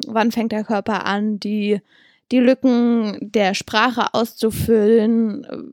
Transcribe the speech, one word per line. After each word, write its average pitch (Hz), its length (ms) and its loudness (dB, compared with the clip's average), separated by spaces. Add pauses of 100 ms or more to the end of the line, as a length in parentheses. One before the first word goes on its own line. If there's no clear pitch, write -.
wann 220 240 0
fängt 220 220 -4
der 214 120 -4
Körper 202 420 -4
an, 208 340 -2
die, 208 400 -2 (520)
die 247 60 4
Lücken 240 840 2
der 202 320 0
Sprache 226 580 -2
auszufüllen? 220 1600 0